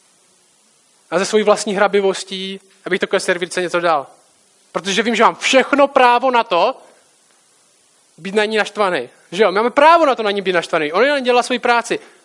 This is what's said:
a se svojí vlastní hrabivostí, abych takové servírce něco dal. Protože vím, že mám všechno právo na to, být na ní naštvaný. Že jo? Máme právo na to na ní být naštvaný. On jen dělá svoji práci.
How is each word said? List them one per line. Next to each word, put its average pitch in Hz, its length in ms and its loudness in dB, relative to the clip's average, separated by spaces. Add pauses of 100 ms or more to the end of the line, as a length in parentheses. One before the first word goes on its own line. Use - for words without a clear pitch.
(1120)
a 165 80 0
se 190 60 -2
svojí 214 180 0
vlastní 208 320 0
hrabivostí, 190 840 -2 (260)
abych 175 140 -4
takové 196 200 -2
servírce 180 420 -4
něco 175 180 -2
dal. 160 280 0 (640)
Protože 185 320 -4
vím, 220 120 -2
že 214 80 2
mám 180 120 2
všechno 269 520 2
právo 247 440 2
na 233 120 2
to, 202 380 -2 (1400)
být 185 180 -8
na 214 100 0
ní 220 120 -4
naštvaný. 185 520 -2 (220)
Že 185 120 2
jo? 190 80 4
Máme 214 180 0
právo 320 360 4
na 262 100 2
to 226 80 -8
na 202 80 -2
ní 202 100 -4
být 185 120 -2
naštvaný. 165 400 -2
On 202 100 2
jen 285 200 0
dělá 247 200 2
svoji 247 160 -4
práci. 240 400 -2 (260)